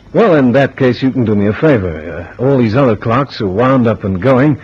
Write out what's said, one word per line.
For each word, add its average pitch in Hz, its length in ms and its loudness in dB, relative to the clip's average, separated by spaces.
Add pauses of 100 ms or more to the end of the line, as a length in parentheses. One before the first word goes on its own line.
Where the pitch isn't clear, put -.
(140)
Well, 160 220 2
in 127 180 2
that 135 240 0
case, 123 260 0
you 131 80 0
can 127 140 -2
do 107 100 0
me 101 120 0
a 107 60 0
favor. 87 840 -2
Uh, - 20 -4
all 135 160 2
these 113 200 0
other 127 180 2
clocks 120 460 -4
are 107 60 -2
wound 123 400 2
up 110 180 -2
and 95 160 -4
going. 135 420 2